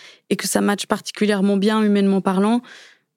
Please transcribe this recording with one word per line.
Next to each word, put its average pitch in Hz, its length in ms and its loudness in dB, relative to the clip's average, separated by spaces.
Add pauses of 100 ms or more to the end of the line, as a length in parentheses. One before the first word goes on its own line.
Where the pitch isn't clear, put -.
(300)
et 196 80 -2
que - 100 -8
ça 208 140 -2
matche 202 240 -2
particulièrement 202 720 -2
bien, 214 260 0
humainement 196 380 2
parlant, 202 400 0 (540)